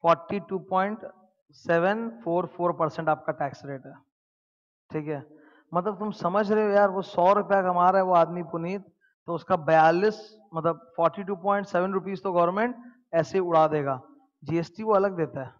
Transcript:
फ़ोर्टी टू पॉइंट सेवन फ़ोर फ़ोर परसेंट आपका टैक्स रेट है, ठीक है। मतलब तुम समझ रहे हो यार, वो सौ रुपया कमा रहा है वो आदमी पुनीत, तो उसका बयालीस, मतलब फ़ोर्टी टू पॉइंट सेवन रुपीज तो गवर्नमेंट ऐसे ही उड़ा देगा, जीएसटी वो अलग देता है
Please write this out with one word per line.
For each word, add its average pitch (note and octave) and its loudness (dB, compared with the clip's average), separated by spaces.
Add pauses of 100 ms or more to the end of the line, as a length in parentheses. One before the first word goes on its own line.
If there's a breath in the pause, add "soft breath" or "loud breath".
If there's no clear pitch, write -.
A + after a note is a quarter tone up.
फ़ोर्टी E3+ 0 (100)
टू F#3+ -4 (100)
पॉइंट G3 -4 (600)
सेवन G3 0 (140)
फ़ोर E3+ -2
फ़ोर F3 -2
परसेंट D#3+ -2
आपका D3+ -2
टैक्स C#3+ -8
रेट C#3 -12
है, C3+ -20 (960)
ठीक D3+ -8
है। D3 -8 (480 soft breath)
मतलब F3+ -2
तुम G#3 -6
समझ G3 0
रहे G#3+ 2
हो G#3 0
यार, G3+ 6
वो F#3+ -4
सौ F3+ 2
रुपया G3 2
कमा F3+ 4
रहा F#3+ 4
है F#3 0
वो F#3 2
आदमी E3+ 2
पुनीत, F3 -6 (460)
तो E3+ -6
उसका F#3 -2 (140)
बयालीस, E3 4 (260)
मतलब E3 -4
फ़ोर्टी E3+ 0
टू F#3+ -6
पॉइंट G3 -2
सेवन F#3 -2
रुपीज F#3+ -6
तो G3 -4
गवर्नमेंट F#3+ 0 (380 loud breath)
ऐसे E3 0
ही F#3 0
उड़ा D#3+ 4
देगा, C#3 -2 (420)
जीएसटी E3 -6
वो A3 0
अलग G3 0
देता C#3 -6
है A#2+ -16